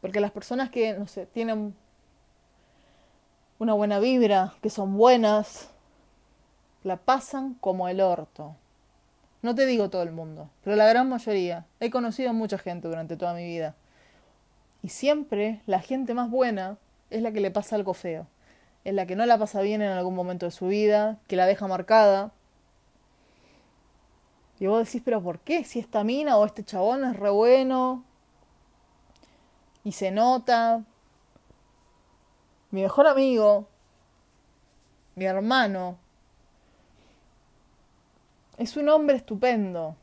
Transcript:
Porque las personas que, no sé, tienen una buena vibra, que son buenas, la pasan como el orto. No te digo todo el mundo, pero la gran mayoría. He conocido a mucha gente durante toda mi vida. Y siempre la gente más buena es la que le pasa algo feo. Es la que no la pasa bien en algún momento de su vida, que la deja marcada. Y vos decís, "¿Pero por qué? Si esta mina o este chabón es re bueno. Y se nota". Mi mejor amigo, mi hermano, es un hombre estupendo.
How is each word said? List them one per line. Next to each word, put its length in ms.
Porque 180
las 120
personas 400
que, 220
no 120
sé, 220
tienen 480
una 140
buena 260
vibra, 640
que 80
son 260
buenas, 720
la 140
pasan 640
como 260
el 140
orto. 540
No 120
te 100
digo 240
todo 140
el 80
mundo, 380
pero 120
la 120
gran 220
mayoría. 560
He 100
conocido 420
a 20
mucha 240
gente 300
durante 300
toda 160
mi 100
vida. 320
Y 80
siempre 800
la 120
gente 340
más 160
buena 480
es 100
la 100
que 100
le 100
pasa 240
algo 180
feo. 340
Es 100
la 120
que 100
no 120
la 100
pasa 240
bien 200
en 100
algún 240
momento 320
de 40
su 160
vida, 600
que 80
la 100
deja 220
marcada. 640
Y 80
vos 160
decís, 200
"¿Pero 180
por 180
qué? 240
Si 160
esta 240
mina 340
o 80
este 180
chabón 400
es 120
re 140
bueno. 720
Y 100
se 180
nota". 720
Mi 140
mejor 240
amigo, 600
mi 100
hermano, 720
es 200
un 120
hombre 260
estupendo. 880